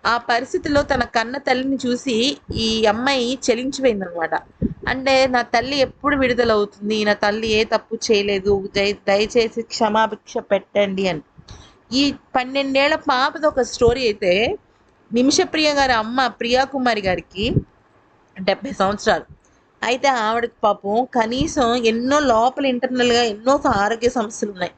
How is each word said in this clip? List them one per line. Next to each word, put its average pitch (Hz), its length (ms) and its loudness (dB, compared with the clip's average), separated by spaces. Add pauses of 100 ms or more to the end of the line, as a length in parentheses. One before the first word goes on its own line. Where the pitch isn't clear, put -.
ఆ 226 120 2
పరిస్థితిలో 269 640 -2
తన 277 220 0
కన్న 233 340 -4
తల్లిని 269 400 -2 (100)
చూసి 247 500 -2 (180)
ఈ 220 300 0
అమ్మాయి 247 540 0 (120)
చలించిపోయిందనమాట. 214 840 -2 (520)
అంటే 262 400 2
నా 254 140 0
తల్లి 240 360 -2
ఎప్పుడు 277 380 0
విడుదలవుతుంది, 220 920 0
నా 208 80 2
తల్లి 208 340 -2
ఏ 214 160 2
తప్పు 220 320 -4
చేయలేదు, 202 800 0
దయ-, 202 180 0
దయచేసి 220 680 0
క్షమాభిక్ష 220 760 -2
పెట్టండి 196 720 -2
అని. 160 140 -4 (720)
ఈ 277 200 2 (220)
పన్నెండేళ్ల 269 600 0
పాపది 294 520 0
ఒక 294 140 0
స్టోరీ 240 400 2
అయితే 214 560 0 (560)
నిమిషప్రియ 294 600 2
గారి 269 200 2
అమ్మ 233 340 0
ప్రియాకుమారి 247 720 0
గారికి 185 540 -4 (840)
డెబ్బై 196 300 -2
సంవత్సరాలు. 196 520 0 (600)
అయితే 254 240 0
ఆవిడకి 233 460 0 (100)
పాపం 208 520 0
కనీసం 247 600 0
ఎన్నో 240 440 2
లోపల 254 460 2
ఇంటర్నల్గా 247 580 2
ఎన్నో 233 440 0
ఆరోగ్య 226 420 0
సమస్యలు 226 420 -4
ఉన్నాయి. 180 260 -6